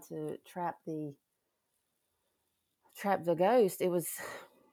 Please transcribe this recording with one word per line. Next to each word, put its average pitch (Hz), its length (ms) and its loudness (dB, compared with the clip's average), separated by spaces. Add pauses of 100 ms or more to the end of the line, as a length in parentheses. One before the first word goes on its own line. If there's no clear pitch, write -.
to 156 360 -6
trap 175 400 -6
the, 151 300 -6 (1800)
trap 196 280 -2
the 170 120 2
ghost, 196 460 4
it 180 80 2
was, 170 180 0 (640)